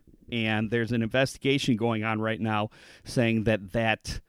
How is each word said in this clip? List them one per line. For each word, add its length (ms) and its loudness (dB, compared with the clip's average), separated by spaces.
and 380 0
there's 220 0
an 100 2
investigation 720 2
going 280 0
on 160 -2
right 200 -2
now 300 0
saying 400 2
that 280 0
that, 560 -2